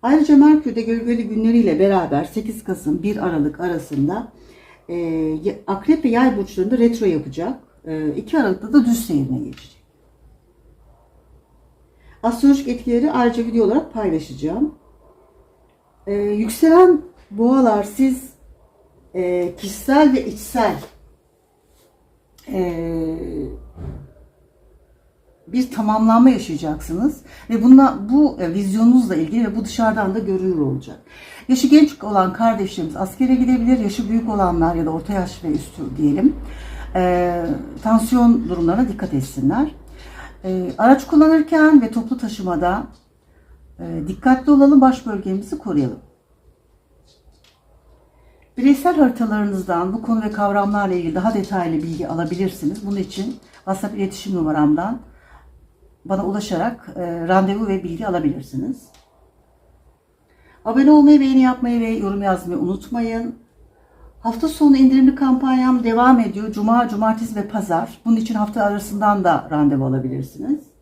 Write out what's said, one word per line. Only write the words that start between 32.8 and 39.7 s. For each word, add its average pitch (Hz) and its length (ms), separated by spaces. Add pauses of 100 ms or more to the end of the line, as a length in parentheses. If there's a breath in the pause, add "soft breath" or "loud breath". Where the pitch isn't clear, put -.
askere 254 380
gidebilir. 247 440
Yaşı 202 300
büyük 226 200
olanlar 175 460
ya 165 120
da 160 40
orta 165 220
yaş 185 320
ve 165 40
üstü 147 340 (140)
diyelim, 151 400 (580 loud breath)
e, 180 520 (360)
tansiyon 233 640
durumlarına 180 400
dikkat 190 260
etsinler. 143 600 (720 loud breath)